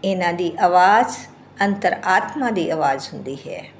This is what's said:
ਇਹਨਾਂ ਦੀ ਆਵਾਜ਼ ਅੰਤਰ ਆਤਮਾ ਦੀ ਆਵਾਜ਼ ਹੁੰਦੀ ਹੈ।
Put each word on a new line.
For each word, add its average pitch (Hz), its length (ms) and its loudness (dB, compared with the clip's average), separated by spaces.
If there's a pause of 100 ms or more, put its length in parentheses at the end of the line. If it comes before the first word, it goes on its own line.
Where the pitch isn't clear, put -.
ਇਹਨਾਂ 180 280 0
ਦੀ 175 280 -2
ਆਵਾਜ਼ 190 560 4 (480)
ਅੰਤਰ 202 400 0
ਆਤਮਾ 220 460 0
ਦੀ 170 200 -2
ਆਵਾਜ਼ 143 440 -2
ਹੁੰਦੀ 135 220 -10 (100)
ਹੈ। - 180 -12 (160)